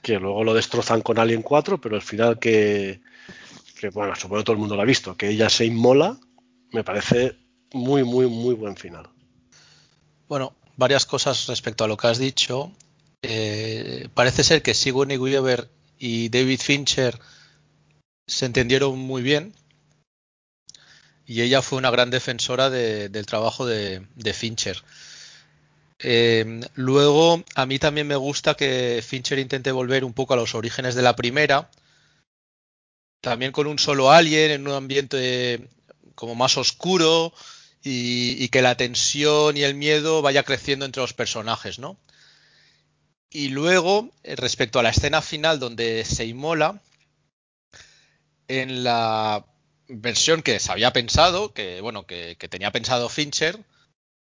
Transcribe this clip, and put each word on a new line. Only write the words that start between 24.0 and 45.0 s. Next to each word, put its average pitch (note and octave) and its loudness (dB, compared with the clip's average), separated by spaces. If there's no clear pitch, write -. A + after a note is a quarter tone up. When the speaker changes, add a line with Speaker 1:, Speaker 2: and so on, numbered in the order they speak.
Speaker 2:
de A2 -6
Fincher. A2+ -6
Eh, A#2 2
luego, D3 4
a C3+ 0
mí C3+ -4
también D3+ 0
me C#3+ -2
gusta C#3+ -2
que B2+ -2
Fincher C3 -4
intente C3 -4
volver C3 0
un A#2+ -8
poco C3 0
a - 2
los A#2 -2
orígenes A#2+ -4
de B2 0
la A#2+ 6
primera, C#3 0
también B2 -4
con D3 -2
un D3 -6
solo C#3 4
alien D#3 6
en C#3 -4
un C#3 -4
ambiente B2+ -4
como A#2 -12
más B2+ 0
oscuro E3 2
y, B2 -4
y A#2+ -4
que C3 4
la B2 4
tensión D3 0
y C#3+ 0
el C#3 0
miedo D3+ 0
vaya C#3 2
creciendo C#3 -4
entre C3+ -8
los B2 -4
personajes, A2 -6
¿no? D#3 -14
Y C#3+ -6
luego, F3+ 2
eh, - -10
respecto B2 0
a A#2+ 4
la A2+ 4
escena D3 2